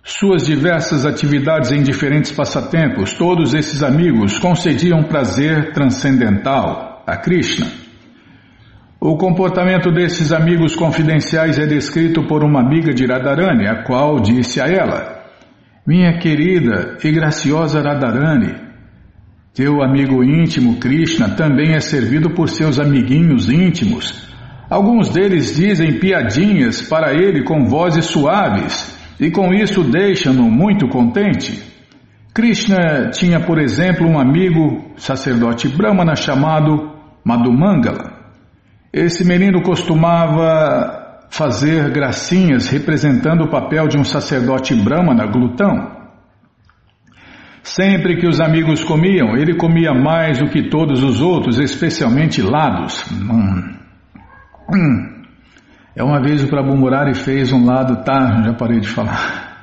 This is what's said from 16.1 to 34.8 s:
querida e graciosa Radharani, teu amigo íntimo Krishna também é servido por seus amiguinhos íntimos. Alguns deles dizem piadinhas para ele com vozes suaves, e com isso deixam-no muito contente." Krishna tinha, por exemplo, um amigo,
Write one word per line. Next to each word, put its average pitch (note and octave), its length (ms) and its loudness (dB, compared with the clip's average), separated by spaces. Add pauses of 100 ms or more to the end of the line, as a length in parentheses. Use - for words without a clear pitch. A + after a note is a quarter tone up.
querida D3+ 840 0
e D#3 80 0
graciosa D3+ 680 0
Radharani, C3+ 720 0 (1000)
teu C#3+ 300 0
amigo C3+ 400 2
íntimo C3 540 2
Krishna D3+ 580 0
também D#3 380 0
é D#3 60 0
servido D3 500 0
por E3+ 180 -2
seus D3 320 -2
amiguinhos C#3 680 2
íntimos. - 800 -2 (420)
Alguns G3+ 400 2
deles F3 460 0
dizem D#3+ 440 0
piadinhas D#3 840 0
para D#3 320 -2
ele E3 300 2
com D3+ 220 0
vozes D#3+ 400 0
suaves, C#3+ 920 -2 (240)
e D#3+ 120 0
com F#3 220 0
isso G3 300 2
deixam-no C3 680 2
muito F3+ 380 2
contente." B2+ 760 0 (720)
Krishna F3 760 0
tinha, F3 280 0
por E3 200 0
exemplo, D#3+ 480 0
um D#3 120 2
amigo, D#3 760 2